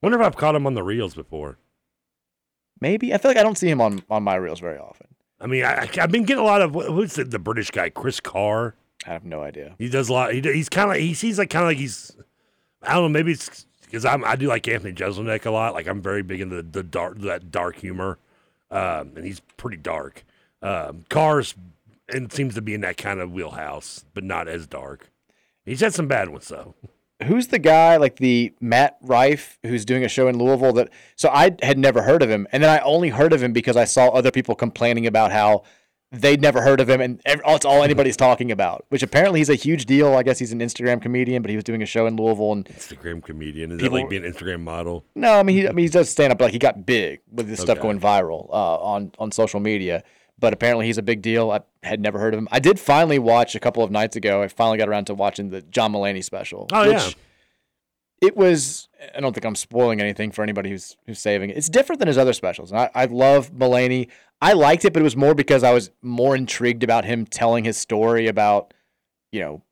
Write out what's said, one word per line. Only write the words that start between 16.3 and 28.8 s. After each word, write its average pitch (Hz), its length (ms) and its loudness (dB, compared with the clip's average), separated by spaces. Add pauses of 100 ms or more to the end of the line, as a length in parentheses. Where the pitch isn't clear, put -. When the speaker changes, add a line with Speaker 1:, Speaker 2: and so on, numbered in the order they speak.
Speaker 1:
into 92 160 -10
the, 85 60 -12
the 82 200 -12
dark, 87 360 -10
that 90 320 -10
dark 90 260 -6
humor. 92 400 -10 (540)
Um, 82 440 -6
and 80 100 -16
he's 95 140 -14 (180)
pretty - 200 -14
dark. 76 460 -10 (380)
Um, 82 480 -8
Carr's, 151 460 0 (580)
and 127 180 -8
seems 135 240 -6
to 113 60 -8
be 107 140 -8
in 107 60 -6
that 90 160 -6
kind 98 220 -8
of 90 120 -10
wheelhouse, 76 840 -12
but 98 100 -12
not 87 240 -8
as 82 200 -12
dark. 69 420 -18 (560)
He's 127 140 -10
had 208 140 0
some 160 140 -4
bad 110 220 -2
ones, 76 180 -20
though. - 280 -18 (480)
Speaker 2:
Who's 240 240 0
the 240 120 -2
guy, 160 380 6
like, 143 200 2
the 120 440 0
Matt 120 400 2